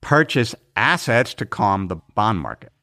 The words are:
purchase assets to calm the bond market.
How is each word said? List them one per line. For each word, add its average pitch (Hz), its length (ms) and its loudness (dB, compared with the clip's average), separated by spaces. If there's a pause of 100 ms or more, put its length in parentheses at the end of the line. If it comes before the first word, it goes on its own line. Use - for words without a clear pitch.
purchase 143 540 2 (200)
assets 127 600 2
to - 120 -6
calm 98 420 0
the 90 80 -4 (180)
bond 104 260 0
market. 58 320 -10 (100)